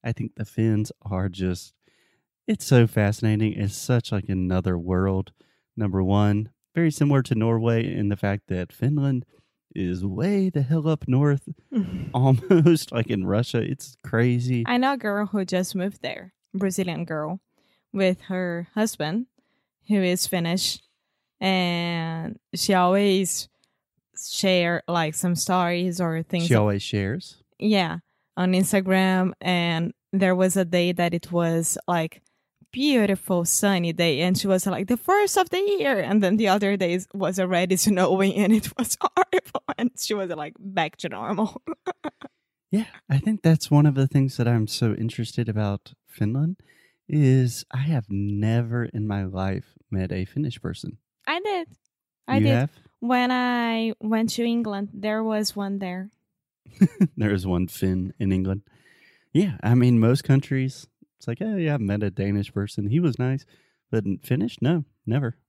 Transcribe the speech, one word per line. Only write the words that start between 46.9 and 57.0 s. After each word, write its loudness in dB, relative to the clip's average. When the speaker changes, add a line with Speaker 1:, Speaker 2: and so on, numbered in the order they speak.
Speaker 1:
is 4
I -6
have -2
never 0
in -4
my -2
life -6
met -4
a -4
Finnish -6
person. -10
Speaker 2:
I -4
did. -4
I 0
Speaker 1:
You 4
Speaker 2:
did. 4
Speaker 1:
have? 0
Speaker 2:
When 0
I -2
went 0
to -2
England, -2
there -2
was -2
one -4
there. -8
Speaker 1:
<laughs> 0